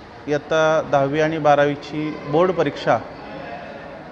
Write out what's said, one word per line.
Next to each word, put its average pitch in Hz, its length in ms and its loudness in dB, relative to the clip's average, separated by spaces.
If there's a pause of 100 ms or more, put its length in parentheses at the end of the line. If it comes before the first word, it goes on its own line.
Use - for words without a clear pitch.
(280)
इयत्ता 156 540 2 (100)
दहावी 139 280 2
आणि 156 180 2
बारावीची 147 800 2 (120)
बोर्ड 170 220 4
परीक्षा 143 460 2 (1160)